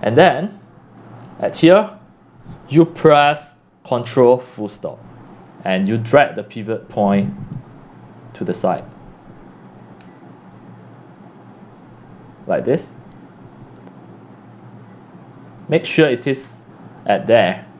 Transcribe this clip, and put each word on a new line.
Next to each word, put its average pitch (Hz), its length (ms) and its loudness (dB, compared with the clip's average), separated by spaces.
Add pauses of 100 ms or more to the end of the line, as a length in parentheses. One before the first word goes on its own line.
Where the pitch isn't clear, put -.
And 110 140 -2
then 165 440 2 (800)
at - 160 -6
here, 196 360 4 (760)
you 160 160 4
press 147 680 2 (280)
Control 123 560 0
full 107 280 -12
stop. - 320 -14 (640)
And 95 240 -2
you 113 100 -2
drag 123 380 2
the 104 80 -10
pivot 110 460 -10
point 98 440 0 (1000)
to - 100 -12
the 107 100 -6
side. 90 320 -4 (3500)
Like 71 180 -4
this. - 280 -4 (2750)
Make 160 160 -2
sure 156 240 2
it 123 200 -4
is - 300 -8 (500)
at 104 180 0
there. 101 400 2 (140)